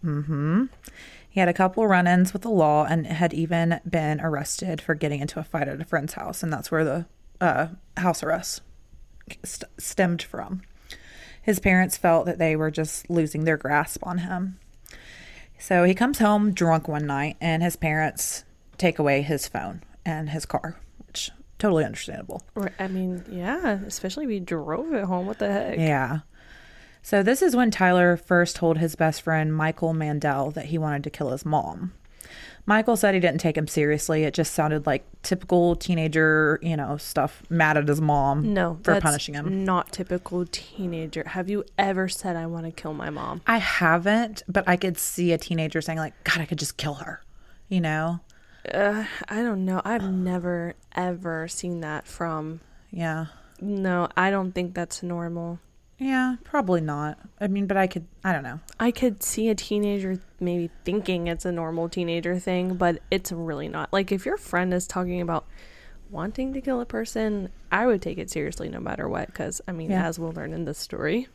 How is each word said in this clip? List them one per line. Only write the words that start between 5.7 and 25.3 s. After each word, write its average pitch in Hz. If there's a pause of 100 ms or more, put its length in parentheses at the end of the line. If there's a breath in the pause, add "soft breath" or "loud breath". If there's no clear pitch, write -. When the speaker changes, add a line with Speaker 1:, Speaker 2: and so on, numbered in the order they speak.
Speaker 1:
a 165
friend's 147
house. -
And 165
that's 139
where 160
the, 156 (340)
uh, 165 (300)
house 180
arrest 170 (840)
st-, -
stemmed 175
from. - (800 loud breath)
His 202
parents 185
felt 165
that 175
they 160
were 156
just 156
losing 156
their 160
grasp -
on 180
him. 185 (1040 loud breath)
So 175
he 180
comes 247
home 208
drunk 165
one 151
night 143
and 165
his 170
parents - (340)
take 175
away 143
his 143
phone - (220)
and 156
his 156
car, - (300)
which - (280)
totally 170
understandable. - (140)
Speaker 2:
Right, 196
I 190
mean, 185
yeah, 208
especially 214
if 247
he 202
drove 175
it 208
home. 180
What 208